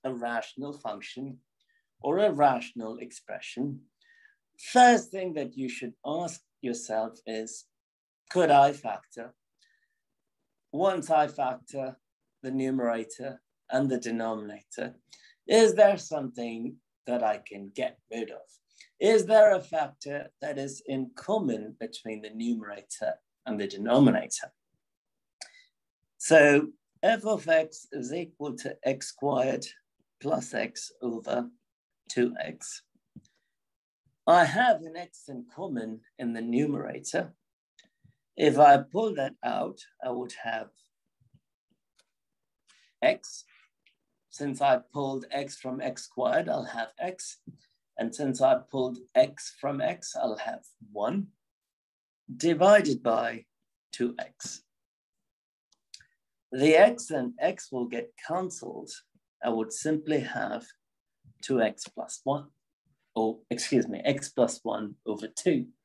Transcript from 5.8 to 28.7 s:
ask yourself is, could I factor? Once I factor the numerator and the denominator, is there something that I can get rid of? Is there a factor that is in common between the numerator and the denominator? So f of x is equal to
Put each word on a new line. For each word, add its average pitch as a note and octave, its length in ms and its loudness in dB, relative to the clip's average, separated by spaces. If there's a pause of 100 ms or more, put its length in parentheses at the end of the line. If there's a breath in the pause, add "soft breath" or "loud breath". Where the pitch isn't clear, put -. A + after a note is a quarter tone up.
ask E3 360 -6 (200)
yourself A2+ 640 -4
is, A2+ 400 -10 (640)
could E3 220 4
I C#3+ 200 8
factor? A#2+ 640 -12 (1400)
Once E3+ 380 -2
I D3+ 180 4
factor C3 680 -8 (460)
the C3 80 -8
numerator C3 920 -4 (300)
and C3+ 180 0
the B2 100 0
denominator, A2+ 960 -6 (520 soft breath)
is G#3+ 280 6
there G3+ 220 8
something A#2+ 760 -8 (300)
that A#2+ 180 -2
I G#2+ 220 0
can G2+ 280 -16
get - 240 -6 (140)
rid A2+ 200 -8
of? - 100 -16 (580 soft breath)
Is G#3 260 4
there G#3+ 300 8
a F3+ 60 -2
factor C#3+ 680 -6 (140)
that D3 160 -8
is C#3 280 -8
in C3 300 -6
common A2+ 640 -4
between A2 420 -12
the G#2+ 80 -14
numerator A2 840 -6 (320)
and G#2+ 140 -6
the G2+ 80 -4
denominator? A2 840 2 (1600 loud breath)
So D3 500 8 (340)
f A3 240 2
of G3 220 -2
x D#3+ 440 0
is B2+ 220 -8
equal D#3+ 440 -8
to - 280 -10